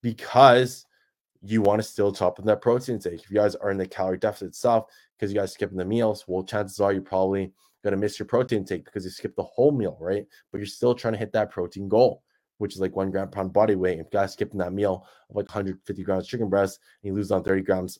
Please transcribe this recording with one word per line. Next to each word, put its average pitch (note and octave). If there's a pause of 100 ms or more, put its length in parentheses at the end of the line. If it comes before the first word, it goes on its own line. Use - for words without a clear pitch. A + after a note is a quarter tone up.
because B2 (560)
you G#2+
wanna G#2
still G2+
top F#2
up F#2+
that G#2
protein B2
intake. F2
If -
you G2+
guys G#2
are G#2
in G2
the F#2
calorie F#2
deficit G2+
itself, A2+ (280)
'cause G2
you G#2
guys G2
skipping G2
the F2+
meals, A2
well, F#2
chances G#2
are G2+
you're G2
probably F#2+ (300)
gonna G2+
miss G#2
your G#2
protein B2
intake F#2+
because G2
you F#2
skipped -
the G2
whole C3+
meal, A2
right? G2 (240)
But G2+
you're G2+
still A#2+
trying A#2
to G#2
hit G#2+
that G#2+
protein G2
goal, A2+ (360)
which G2+
is, F#2+
like, F2+
one F#2+
gram F#2+
per -
pound F#2+
body G#2+
weight. F#2
If E2
you -
guys G2
skipping G2
that F2+
meal G2 (240)
of, -
like, G2+
hundred G2
fifty F#2
grams F#2
of -
chicken A2+
breast G2 (240)
and G2+
you F#2+
lose G2+
on F#2
thirty F#2+
grams F#2